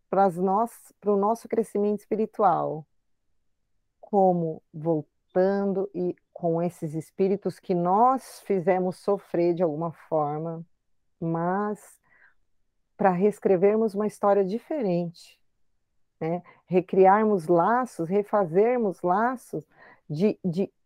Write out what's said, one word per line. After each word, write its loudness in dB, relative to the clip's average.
pras 2
nós-, -2
pro 0
nosso 0
crescimento -2
espiritual. -2
Como 0
voltando -2
e -6
com -4
esses -6
espíritos -4
que -6
nós 0
fizemos -2
sofrer -2
de -2
alguma -4
forma, -6
mas -4
pra 2
reescrevermos 2
uma -4
história 0
diferente, -6
né? -6
Recriarmos 4
laços, 0
refazermos 0
laços -2
de, -2
de, -4